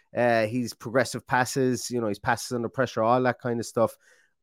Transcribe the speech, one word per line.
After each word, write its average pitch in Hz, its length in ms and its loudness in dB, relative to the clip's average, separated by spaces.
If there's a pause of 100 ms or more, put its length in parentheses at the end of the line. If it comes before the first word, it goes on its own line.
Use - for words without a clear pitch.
(160)
Uh, 117 300 4
his 117 280 -4
progressive 120 540 -2
passes, 127 640 0
you 123 80 -2
know, 113 80 0
his 101 100 -4
passes - 360 -2
under 117 160 -4
pressure, 120 340 -2
all 123 180 4
that 127 200 0
kind 120 180 -2
of 110 60 -6
stuff. - 320 0 (460)